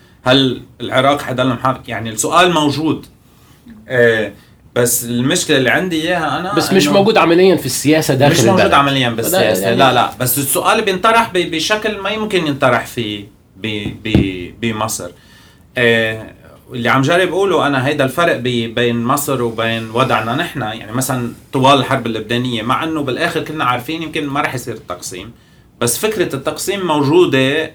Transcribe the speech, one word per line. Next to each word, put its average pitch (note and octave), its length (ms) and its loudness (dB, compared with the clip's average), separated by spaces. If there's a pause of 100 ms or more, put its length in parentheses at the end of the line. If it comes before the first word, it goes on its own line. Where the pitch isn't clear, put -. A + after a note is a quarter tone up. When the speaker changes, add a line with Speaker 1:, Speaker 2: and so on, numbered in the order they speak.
(240)
Speaker 1:
هل B2+ 380 2 (200)
العراق C3 400 0
حيضل B2+ 260 -2
محافظ؟ B2+ 400 -2
يعني A2 220 -6
السؤال E3+ 440 2
موجود. D3+ 520 0 (840)
آه، A2+ 440 2 (440)
بس A#2+ 300 0
المشكلة C3+ 520 0
اللي B2+ 120 2
عندي D#3+ 320 0
إياها D#3+ 380 -2
أنا F3+ 140 -6
Speaker 2:
بس E3 200 0
مش F#3+ 140 4
Speaker 1:
إنه F#3+ 60 2
Speaker 2:
موجود G3 240 4
عمليا E3+ 380 6
في C#3 100 -2
السياسة D3 480 2
داخل C#3+ 200 4
Speaker 1:
مش E3+ 60 2
موجود D3+ 200 4
Speaker 2:
البلد. - 140 4
Speaker 1:
عمليا C#3 360 2
Speaker 2:
فده A#2 60 -4
Speaker 1:
بالسياسة. A2 480 0
Speaker 2:
يعني A#2 120 0
Speaker 1:
لا، C3 180 4
لا. A#2 160 2 (100)
بس B2+ 180 -2
السؤال F#3+ 440 0
بينطرح A3+ 520 2
ب-، E3+ 180 0
بشكل G#3 460 -2
ما G3 120 -6
يمكن G#3 380 -2
ينطرح C3+ 380 2
فيه G#2 400 -6 (320)
ب-، G#2 360 -6 (100)
ب-، F#2+ 580 -2
بمصر. G#2+ 480 -4 (680)
آه، A2+ 480 2 (440)
واللي A#2 200 -2
عم C3 120 4
جرب E3+ 280 2
أقوله E3 380 2
أنا C3+ 200 -2
هيدا D3 180 0
الفرق E3 320 0
بي-، A#2+ 300 -2
بين A#2 360 0
مصر C3+ 400 -2
وبين A2+ 460 -2
وضعنا A#2 460 0
نحن. D#3+ 260 -6
يعني G#2+ 300 -8
مثلا B2 400 -4 (220)
طوال C3+ 260 4
الحرب A#2+ 260 -2
اللبنانية، A#2 560 -4
مع A#2+ 220 -2
إنه D#3+ 180 -4
بالآخر D3 420 -4
كنا D#3 200 -6
عارفين C#3+ 400 -6
يمكن D#3 240 -6
ما C#3 140 -4
رح D3 140 -6
يصير A#2+ 200 -8
التقسيم، G2 560 -14 (500)
بس A#2+ 160 0
فكرة G#3+ 380 -2
التقسيم F3 520 -4
موجودة، D3 880 2